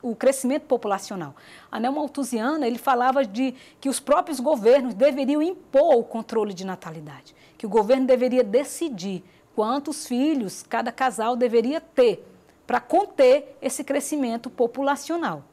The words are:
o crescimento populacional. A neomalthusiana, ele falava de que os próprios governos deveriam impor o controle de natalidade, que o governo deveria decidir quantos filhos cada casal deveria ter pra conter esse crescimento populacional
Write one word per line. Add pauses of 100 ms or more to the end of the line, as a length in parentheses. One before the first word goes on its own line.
o
crescimento
populacional. (360)
A
neomalthusiana,
ele
falava
de (240)
que
os
próprios
governos
deveriam
impor
o
controle
de
natalidade, (240)
que
o
governo
deveria
decidir (320)
quantos
filhos
cada
casal
deveria
ter (400)
pra
conter
esse
crescimento
populacional